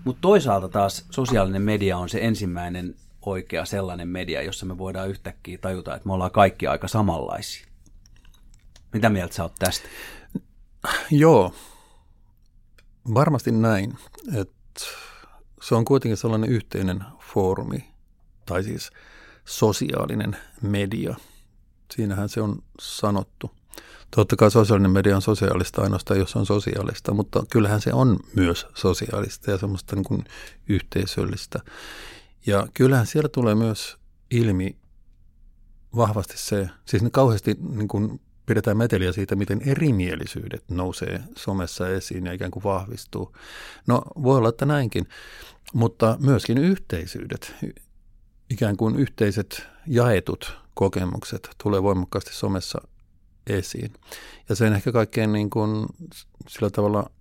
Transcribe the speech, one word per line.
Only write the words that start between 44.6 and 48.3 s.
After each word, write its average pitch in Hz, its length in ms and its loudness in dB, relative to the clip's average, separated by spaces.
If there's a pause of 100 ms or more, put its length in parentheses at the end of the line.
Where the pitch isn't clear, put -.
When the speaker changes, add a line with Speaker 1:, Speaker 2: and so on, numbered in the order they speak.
Speaker 2:
näinkin, 139 420 0 (640)
mutta 113 460 2
myöskin 131 380 4
yhteisyydet, - 960 -2 (920)